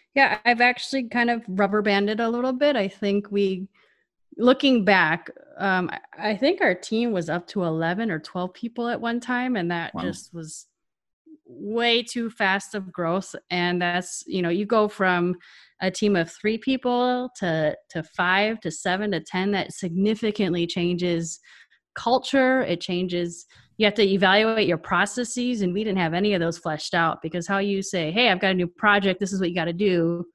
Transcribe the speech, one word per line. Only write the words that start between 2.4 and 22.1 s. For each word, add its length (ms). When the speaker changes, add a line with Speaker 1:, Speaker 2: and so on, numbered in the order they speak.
Speaker 1:
bit. 220
I 120
think 440
we, 360
looking 480
back, 460
um, 340
I, 380
I 80
think 240
our 140
team 360
was 160
up 200
to 160
eleven 480
or 80
twelve 340
people 340
at 140
one 180
time. 360
And 160
that 240
Speaker 2:
Wow. 80
Speaker 1:
just 280
was 360
way 520
too 260
fast 460
of 160
growth. 420
And 320
that's, 460
you 160
know, 60
you 180
go 200
from 480
a 80
team 260
of 160
three 280
people 800
to, 380
to 140
five 560
to 100
seven 420
to 80
ten. 320
That 220
significantly 920
changes 720
culture. 680